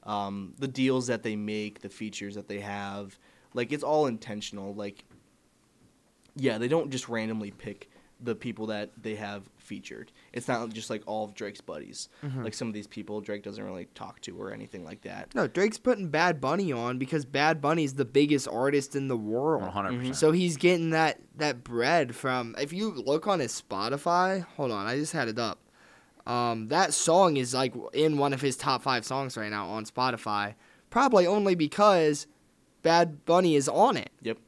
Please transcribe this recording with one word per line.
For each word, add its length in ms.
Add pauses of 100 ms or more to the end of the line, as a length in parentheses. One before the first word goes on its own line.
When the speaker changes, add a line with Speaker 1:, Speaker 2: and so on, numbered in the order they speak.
Speaker 1:
um, 560
the 100
deals 380
that 160
they 140
make, 440
the 80
features 460
that 140
they 120
have. 580 (360)
Like, 180
it's 120
all 220
intentional. 680
Like, 320 (1300)
yeah, 240
they 100
don't 220
just 180
randomly 440
pick 360 (320)
the 140
people 320
that 240 (100)
they 140
have 420
featured. 560 (240)
It's 120
not 240
just, 180
like, 160
all 180
of 100
Drake's 260
buddies. 480 (140)
Speaker 2:
Mm-hmm. 220
Speaker 1:
Like, 100
some 140
of 60
these 120
people 340
Drake 220
doesn't 220
really 300
talk 260
to 200
or 120
anything 320
like 180
that. 320
Speaker 2:
No, 140
Drake's 300
putting 320
Bad 300
Bunny 320
on 260
because 260
Bad 360
Bunny's 340
the 100
biggest 420
artist 480
in 140
the 80
world. 460
Speaker 3:
One 100
hundred 200
percent. 120
Speaker 1:
Mm-hmm. 80
Speaker 2:
So 200
he's 240
getting 340
that, 280 (200)
that 260
bread 500
from, 460
if 120
you 180
look 360
on 140
his 200
Spotify, 840
hold 260
on, 160
I 100
just 180
had 140
it 100
up. 200 (680)
Um, 420
that 240
song 460
is, 160
like, 200 (200)
in 240
one 140
of 100
his 140
top 260
five 220
songs 320
right 140
now 180
on 180
Spotify, 680 (360)
probably 360
only 280
because 720 (560)
Bad 420
Bunny 320
is 120
on 280
it. 140 (120)
Speaker 1:
Yep. 260